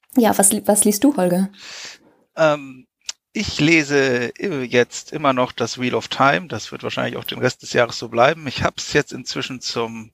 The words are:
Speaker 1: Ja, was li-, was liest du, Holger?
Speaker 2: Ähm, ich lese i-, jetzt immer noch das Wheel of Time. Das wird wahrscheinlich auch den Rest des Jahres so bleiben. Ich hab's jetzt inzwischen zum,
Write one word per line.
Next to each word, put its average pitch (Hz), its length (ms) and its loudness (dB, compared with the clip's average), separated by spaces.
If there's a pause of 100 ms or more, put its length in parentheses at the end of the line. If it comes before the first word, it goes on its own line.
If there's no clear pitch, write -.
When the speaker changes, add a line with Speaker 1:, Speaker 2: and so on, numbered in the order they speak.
(160)
Speaker 1:
Ja, 214 200 6
was 196 160 4
li-, 208 140 -2
was 208 180 4
liest 208 200 2
du, 285 120 4
Holger? 180 360 2 (840)
Speaker 2:
Ähm, 143 520 0 (460)
ich - 260 -4
lese 139 800 2
i-, 147 240 -4
jetzt 120 480 0
immer 147 200 0
noch 123 200 0
das - 280 -6
Wheel 123 140 -2
of 113 140 -4
Time. 156 400 2
Das - 240 -10
wird 135 100 -12
wahrscheinlich 120 360 -6
auch 117 60 -10
den - 140 -10
Rest 123 240 -2
des - 120 -12
Jahres 120 260 0
so 117 100 -10
bleiben. 139 380 2
Ich 123 160 -4
hab's - 300 -4
jetzt 147 180 0
inzwischen 131 500 -10
zum, 113 520 -6